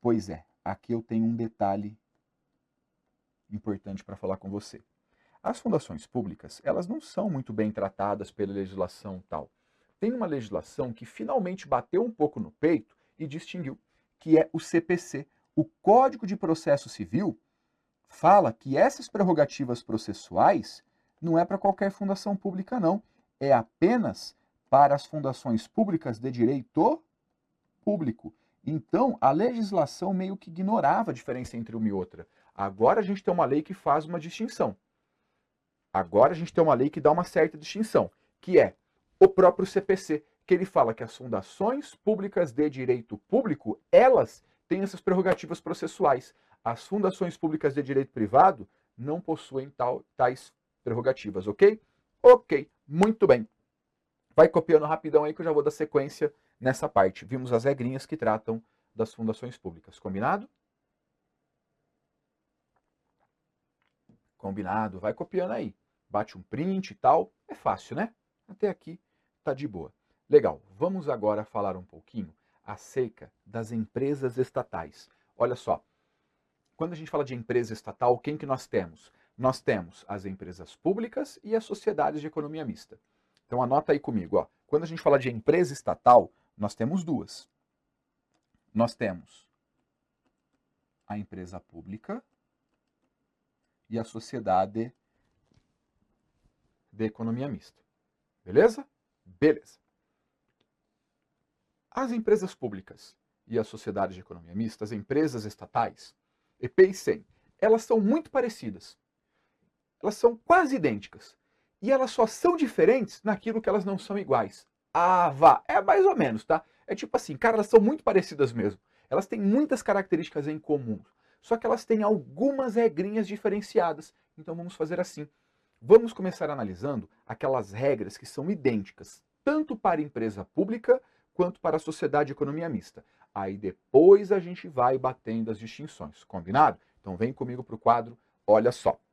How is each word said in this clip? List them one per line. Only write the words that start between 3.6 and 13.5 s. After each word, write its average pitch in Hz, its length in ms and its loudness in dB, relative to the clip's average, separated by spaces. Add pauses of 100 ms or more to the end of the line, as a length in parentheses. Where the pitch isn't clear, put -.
pra 98 140 -16
falar 95 220 -8
com 98 100 -14
você. 101 340 -12 (600)
As - 180 -6
fundações 156 460 -6
públicas, - 580 -10
elas 175 240 -4
não 285 120 -8
são 208 280 -8
muito 135 240 -8
bem 107 180 -2
tratadas 101 600 -6
pela 98 220 -6
legislação 95 760 -8
tal. 76 220 -10 (500)
Tem 220 120 -2
uma 233 140 -6
legislação 123 680 -8
que 113 120 -16
finalmente 196 600 -6
bateu 139 380 0
um 247 60 -6
pouco 151 280 -2
no 107 140 -10
peito 151 440 -2 (220)
e 156 80 -10
distinguiu, 147 500 -10 (420)